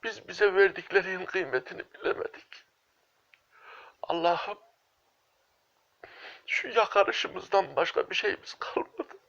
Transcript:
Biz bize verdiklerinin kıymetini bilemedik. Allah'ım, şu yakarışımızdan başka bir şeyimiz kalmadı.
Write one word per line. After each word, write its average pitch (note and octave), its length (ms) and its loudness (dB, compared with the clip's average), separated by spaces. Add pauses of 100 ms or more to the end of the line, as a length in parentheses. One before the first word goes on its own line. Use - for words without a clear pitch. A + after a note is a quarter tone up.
Biz A3 240 -10
bize F#3+ 280 2
verdiklerinin F#3 680 2
kıymetini C3+ 680 -4
bilemedik. - 720 -6 (1400)
Allah'ım, E3+ 560 0 (1900)
şu - 220 -2
yakarışımızdan G3 1080 2
başka - 340 0
bir - 60 -6
şeyimiz - 380 -4
kalmadı. - 640 -6 (120)